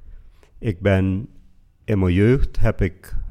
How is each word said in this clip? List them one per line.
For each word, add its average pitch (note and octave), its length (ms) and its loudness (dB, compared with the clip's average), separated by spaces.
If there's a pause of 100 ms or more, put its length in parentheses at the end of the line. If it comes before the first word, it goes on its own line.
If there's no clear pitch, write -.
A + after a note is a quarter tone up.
(580)
Ik F#2 220 -6
ben, F#2+ 480 0 (560)
in G#2 140 -2
mijn F#2 160 2
jeugd A#2 460 2
heb A2 200 2
ik, - 360 -6 (140)